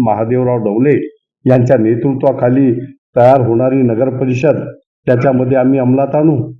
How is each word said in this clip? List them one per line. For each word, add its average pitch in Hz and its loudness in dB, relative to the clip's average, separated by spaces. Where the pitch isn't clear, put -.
महादेवराव 120 -2
डवले 113 0
यांच्या 127 2
नेतृत्वाखाली 123 0
तयार 127 4
होणारी 123 0
नगर 123 0
परिषद, 127 -2
त्याच्यामध्ये 127 0
आम्ही 135 2
अंमलात 131 0
आणू. 151 0